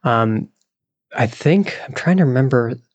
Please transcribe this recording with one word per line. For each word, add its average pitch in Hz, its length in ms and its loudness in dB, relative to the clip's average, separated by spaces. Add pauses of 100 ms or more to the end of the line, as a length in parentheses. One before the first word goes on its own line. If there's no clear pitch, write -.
Um, 113 440 0 (680)
I 107 100 0
think, 190 500 0 (100)
I'm - 80 -18
trying 180 240 0
to 180 60 4
remember 127 500 0 (200)